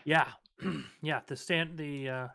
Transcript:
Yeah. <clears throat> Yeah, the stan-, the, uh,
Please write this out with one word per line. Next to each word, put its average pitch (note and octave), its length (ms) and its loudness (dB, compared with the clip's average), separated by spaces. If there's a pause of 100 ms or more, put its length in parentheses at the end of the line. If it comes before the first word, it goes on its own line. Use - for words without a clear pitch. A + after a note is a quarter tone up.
Yeah. D3 240 6 (300)
<clears throat> F#3 140 -2 (300)
Yeah, D3 240 0
the C#3 100 -4
stan-, E3 380 0
the, C#3+ 340 -4
uh, B2+ 260 -4